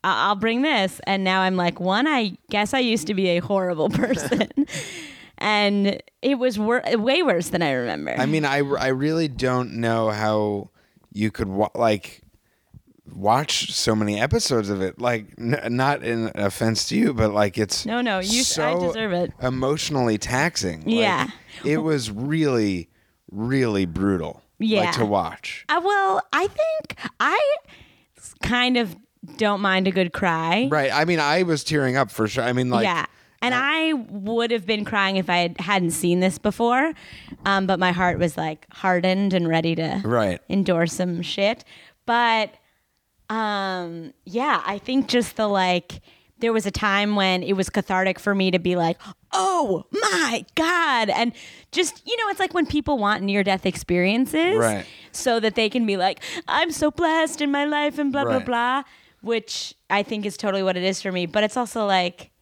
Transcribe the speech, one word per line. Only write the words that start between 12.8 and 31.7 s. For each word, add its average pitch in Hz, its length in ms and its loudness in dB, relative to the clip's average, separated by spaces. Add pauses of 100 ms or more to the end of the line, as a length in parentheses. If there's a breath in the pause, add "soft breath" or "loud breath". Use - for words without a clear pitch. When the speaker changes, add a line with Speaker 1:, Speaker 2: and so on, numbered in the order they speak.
Speaker 2:
watch 113 580 0
so - 240 0
many 104 240 0
episodes 123 520 0
of 98 100 0
it. 92 180 -4
Like, 117 280 -2 (100)
n-, 120 220 -2 (100)
not 131 340 0
in 113 300 -2
offense 104 540 0
to - 100 -4
you, 214 160 4
but, 110 220 2
like, 104 240 2
it's - 260 -2
Speaker 1:
No, 233 160 -2
no, 220 160 0
you, 202 220 -2
I 262 40 0
Speaker 2:
so 160 440 0
Speaker 1:
deserve 202 260 -2
it. 175 180 -2 (120)
Speaker 2:
emotionally 131 720 0
taxing. 123 680 -2
Like, - 100 0
Speaker 1:
Yeah. 214 320 0 (360 loud breath)
Speaker 2:
it 156 200 0
was 143 260 0
really, 117 800 0 (420)
really 110 540 0
brutal. 85 560 -2 (180)
Speaker 1:
Yeah. 214 260 2
Speaker 2:
Like, 170 100 0
to 120 100 2
watch. 95 640 -4
Speaker 1:
Uh, 320 160 2
well, 392 340 2 (140)
I 349 140 0
think 622 480 -4 (240 loud breath)
I 508 360 2 (600 loud breath)
s-, - 240 -20
kind 247 340 2
of 214 200 0 (420)
don't 208 240 2
mind 190 260 4
a 190 40 2
good 180 220 0
cry. 175 580 0
Speaker 2:
Right. 143 200 2
I 151 140 2
mean, 170 140 2
I 151 240 4
was 160 200 0
tearing 135 320 2